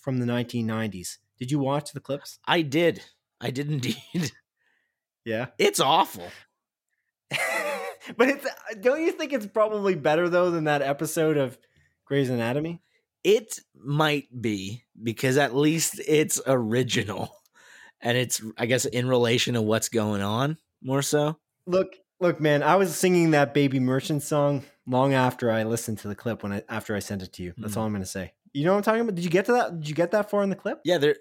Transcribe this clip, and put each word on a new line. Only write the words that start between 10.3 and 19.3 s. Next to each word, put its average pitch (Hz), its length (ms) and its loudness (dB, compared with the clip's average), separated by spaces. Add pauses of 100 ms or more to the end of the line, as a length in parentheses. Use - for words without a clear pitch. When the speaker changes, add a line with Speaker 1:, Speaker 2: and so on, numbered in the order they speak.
Speaker 1:
than 165 120 -2
that 147 180 0
episode 147 540 0
of 131 220 -2 (460)
Grey's 139 260 0
Anatomy? 131 500 -2 (440)
Speaker 2:
It 208 340 2 (160)
might 147 540 0 (120)
be, 107 440 -4 (180)
because 123 340 0
at 135 200 2
least 151 500 2
it's 151 400 2
original. 113 880 0 (640)
And 120 160 0
it's, 123 240 -2 (160)
I 120 100 -2
guess, 120 180 2
in 123 240 -2
relation 120 460 2